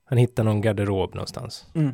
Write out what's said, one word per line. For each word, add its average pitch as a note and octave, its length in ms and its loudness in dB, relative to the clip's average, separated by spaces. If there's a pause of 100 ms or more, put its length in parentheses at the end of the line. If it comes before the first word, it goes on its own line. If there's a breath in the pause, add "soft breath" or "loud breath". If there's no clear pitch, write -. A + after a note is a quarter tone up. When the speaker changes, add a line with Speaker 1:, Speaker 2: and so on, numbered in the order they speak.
Speaker 1:
Han B2 140 2
hittar A#2+ 260 2
någon G#2+ 160 2
garderob G2+ 540 0
någonstans. - 600 -10
Speaker 2:
Mm. D3+ 200 0